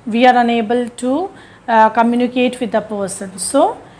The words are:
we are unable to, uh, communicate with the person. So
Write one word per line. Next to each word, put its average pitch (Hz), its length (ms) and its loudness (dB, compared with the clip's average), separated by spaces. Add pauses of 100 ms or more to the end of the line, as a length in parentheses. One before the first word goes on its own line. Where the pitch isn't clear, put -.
we 233 220 2
are 247 100 6
unable 233 520 0
to, 269 420 -4 (360)
uh, 220 220 4
communicate 240 680 0
with 226 120 -6
the 220 100 -2
person. 196 580 -8
So 339 420 0 (180)